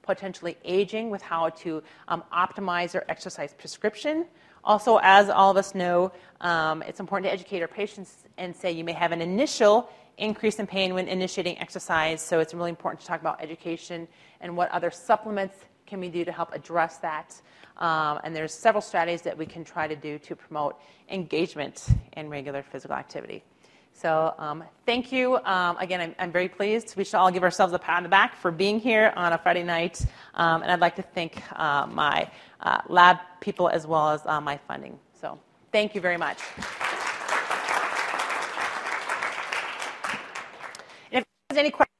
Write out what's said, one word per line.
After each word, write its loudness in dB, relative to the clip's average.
potentially -6
aging, -2
with -8
how -2
to, -8
um, -4
optimize -2
their -4
exercise -8
prescription. -4
Also, 6
as 10
all 8
of 4
us 2
know, 2
um, 0
it's -12
important -4
to 0
educate -6
our -4
patients -10
and -8
say -4
you -6
may -4
have 0
an -2
initial 4
increase -2
in -4
pain 0
when -2
initiating -2
exercise, -2
so 2
it's -2
really -4
important -8
to -20
talk -6
about -4
education -10
and -8
what 2
other -2
supplements 0
can -12
we -8
do -4
to -6
help -6
address -2
that. -8
Um, 0
and -8
there's -6
several 4
strategies -2
that -4
we -4
can -14
try -6
to -6
do -10
to -12
promote -6
engagement -4
in -10
regular -8
physical -10
activity. -10
So, 0
um, -8
thank -2
you. 2
Um, 2
again, -4
I'm, -6
I'm -4
very 0
pleased. -4
We -2
should -2
all 8
give 0
ourselves 4
a 0
pat 0
on 0
the -8
back 6
for 0
being 0
here 4
on 2
a 0
Friday 2
night. -2
Um, 4
and 2
I'd 2
like 4
to -8
thank, -6
uh, 2
my, 0
uh, 0
lab 8
people 0
as 0
well 2
as, -2
uh, 0
my -6
funding. -12
So, -12
thank 0
you -4
very 0
much. -4
If 0
there's 2
any 4
questions 4